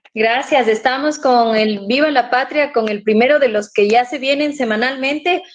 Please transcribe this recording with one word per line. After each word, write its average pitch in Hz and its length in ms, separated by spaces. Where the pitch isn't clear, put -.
Gracias. 240 540
Estamos 262 500
con 240 380
el 214 320
Viva 285 240
la 240 180
Patria, 277 440
con 220 160
el 208 120
primero 240 380
de 277 80
los 208 240
que 208 160
ya 233 160
se 262 160
vienen 285 340
semanalmente. 269 880